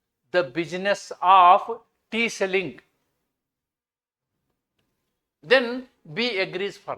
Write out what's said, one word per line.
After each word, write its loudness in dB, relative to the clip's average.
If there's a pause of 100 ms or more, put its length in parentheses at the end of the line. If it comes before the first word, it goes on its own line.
(300)
the 0
business -6
of 6 (300)
tea -2
selling. -4 (2500)
Then -2 (240)
B -4
agrees -6
for -12